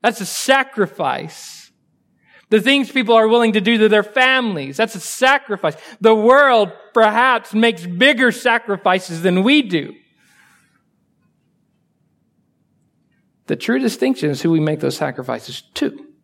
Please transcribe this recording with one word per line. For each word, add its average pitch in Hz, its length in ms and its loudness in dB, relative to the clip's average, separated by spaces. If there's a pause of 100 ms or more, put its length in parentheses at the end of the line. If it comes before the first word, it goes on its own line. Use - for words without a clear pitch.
That's - 180 -2
a 196 60 -8
sacrifice. - 1500 -4 (760)
The 220 100 4
things 269 320 0
people 233 240 0
are 220 140 4
willing 226 240 2
to 214 80 0
do 226 160 0
to 214 100 4
their 208 160 4
families, 214 720 -2
that's 220 200 -2
a 185 40 -12
sacrifice. 254 800 -2 (240)
The 220 120 6
world 233 600 4 (200)
perhaps 226 600 2
makes 214 320 0
bigger 233 480 2
sacrifices 196 880 -2
than 185 220 0
we 285 180 4
do. 175 340 -6 (3500)
The 156 80 -4
true 247 240 -4
distinction 247 500 -4
is 139 120 -6
who 170 100 0
we 160 80 2
make 151 220 -4
those 135 160 -4
sacrifices 127 640 -8 (140)
to. - 300 -8 (180)